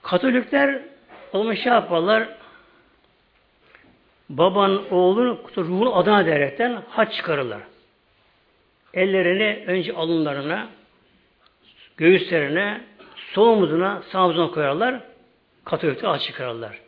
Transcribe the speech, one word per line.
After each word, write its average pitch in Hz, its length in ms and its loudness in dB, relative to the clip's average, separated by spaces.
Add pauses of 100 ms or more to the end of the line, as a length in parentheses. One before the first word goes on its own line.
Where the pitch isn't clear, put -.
Katolikler 269 800 0 (500)
o 185 60 -2
zaman 220 160 -2
şey 247 180 0
yaparlar. 208 560 2 (2000)
Babanın 196 640 0
oğlunu 196 500 2 (160)
ruhun 190 360 0
adına 196 320 4
diyerekten 165 640 -2
hac - 240 -2
çıkarırlar. 131 480 -6 (1300)
Ellerini 190 720 0
önce 180 260 -2
alınlarına, 160 760 -2 (1300)
göğüslerine, 175 840 2 (360)
sol - 320 2
omuzuna, 185 540 2
sağ 190 220 0
omuzuna 165 260 2
koyarlar. 180 500 -2 (640)
Katolikler 160 440 -4
hac - 140 -2
çıkarırlar. 117 640 -10